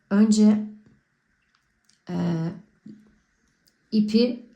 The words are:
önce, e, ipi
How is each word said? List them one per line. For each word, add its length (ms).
önce, 560
e, 60
ipi 540